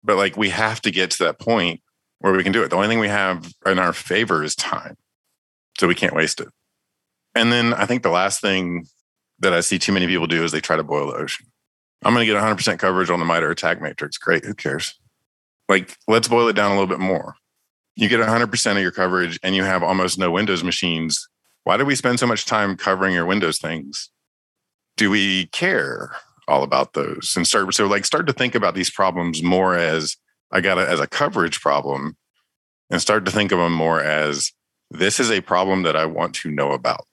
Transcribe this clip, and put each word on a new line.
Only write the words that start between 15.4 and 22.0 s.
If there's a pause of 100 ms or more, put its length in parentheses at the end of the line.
Like, (100)
let's
boil
it
down
a
little
bit
more. (600)
You
get
a
hundred
percent
of
your
coverage
and
you
have
almost
no
Windows
machines. (360)
Why
do
we
spend